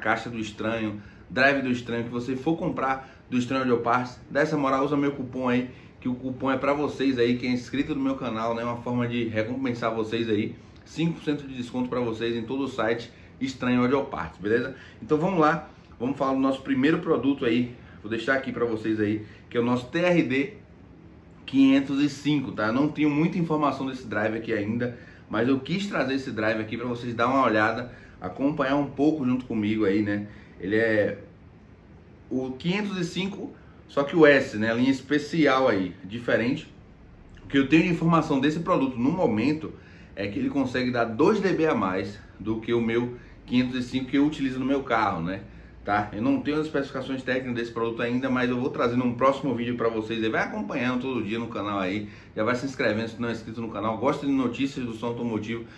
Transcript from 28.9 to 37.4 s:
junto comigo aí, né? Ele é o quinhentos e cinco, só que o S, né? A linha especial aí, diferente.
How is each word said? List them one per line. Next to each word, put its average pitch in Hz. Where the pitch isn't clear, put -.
junto 123
comigo 107
aí, 101
né? 104
Ele 98
é 107
o 131
quinhentos 190
e 180
cinco, 185
só -
que 139
o 156
S, 131
né? 113
A -
linha 127
especial 135
aí, 95
diferente. 120